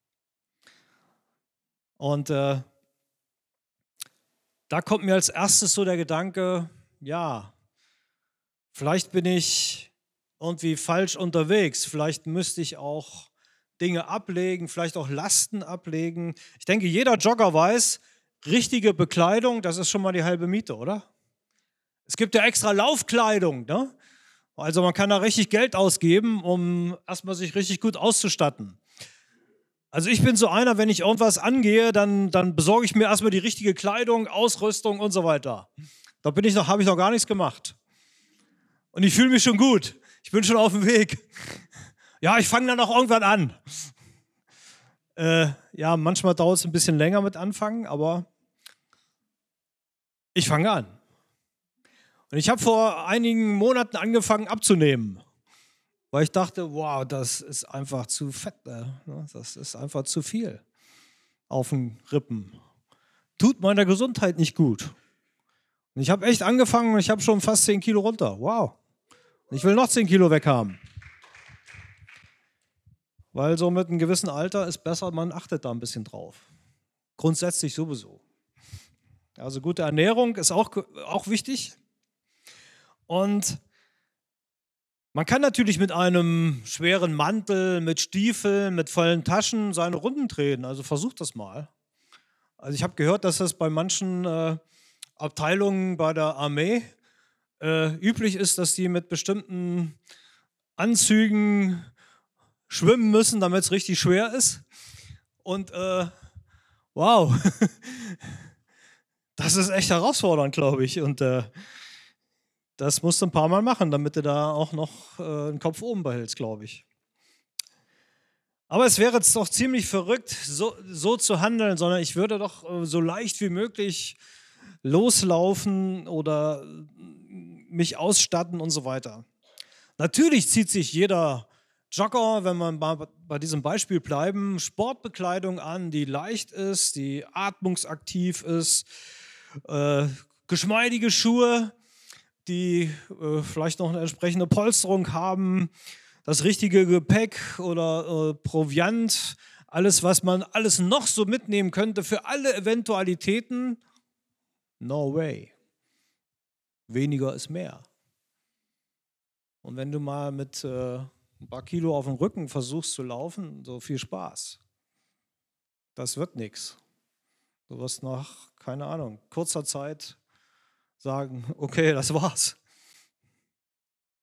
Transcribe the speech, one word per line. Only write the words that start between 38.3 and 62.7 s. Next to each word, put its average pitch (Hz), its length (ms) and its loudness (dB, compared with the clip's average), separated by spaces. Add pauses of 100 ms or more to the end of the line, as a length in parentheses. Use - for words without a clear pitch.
Und 180 120 0
ich 196 100 6
fühle 254 160 6
mich 254 140 6
schon 233 120 4
gut. 233 400 4 (280)
Ich - 80 -14
bin 208 120 2
schon 226 140 4
auf 214 160 4
dem 202 120 0
Weg. 214 320 4 (1040)
Ja, 196 160 4
ich 202 100 2
fange 247 200 2
dann 247 120 0
auch 226 140 2
irgendwann 233 300 6
an. 196 300 4 (1600)
Äh, 165 320 4 (260)
ja, 160 240 0
manchmal 180 380 2
dauert's 180 300 2
ein 170 60 -4
bisschen 160 260 2
länger 180 240 4
mit 196 140 -2
Anfangen, 214 520 -6
aber 160 380 -2 (2000)
ich 180 140 0
fange 156 220 2
an. 147 160 0 (1500)
Und 143 60 -2
ich 156 120 2
habe 233 120 2
vor 214 460 2
einigen 226 480 2
Monaten 240 420 2
angefangen 214 500 0
abzunehmen, 143 760 2 (880)
weil 147 120 2
ich 151 80 0
dachte, 180 420 -2
"Wow, 147 320 -4
das 127 360 -6
ist - 240 -12
einfach 135 400 -8
zu 139 260 -6
fett, - 360 -14
äh, 117 180 -12 (200)
ne? 151 280 -14
Das 117 220 -16
ist - 200 -14
einfach 135 280 -8
zu - 180 -4
viel 220 400 -8 (840)
auf 131 220 -4
den 123 300 -4 (120)
Rippen. 113 480 -6 (800)